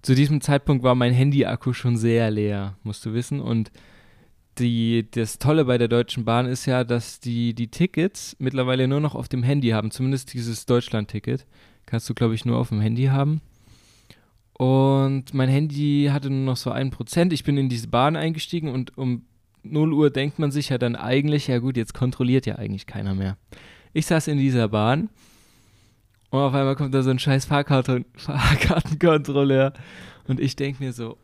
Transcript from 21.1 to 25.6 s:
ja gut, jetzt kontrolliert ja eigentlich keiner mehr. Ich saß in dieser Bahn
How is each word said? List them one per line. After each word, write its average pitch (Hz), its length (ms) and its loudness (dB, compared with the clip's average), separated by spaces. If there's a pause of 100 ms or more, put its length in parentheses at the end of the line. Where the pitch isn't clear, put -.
ja 123 100 0
gut, 127 180 -2
jetzt 113 180 -4
kontrolliert 127 520 0
ja 104 100 -6
eigentlich 101 300 -8
keiner 101 280 -6
mehr. 95 220 -4 (560)
Ich 156 140 -2
saß 160 220 0
in 147 100 0
dieser 127 300 2
Bahn 113 400 0 (1200)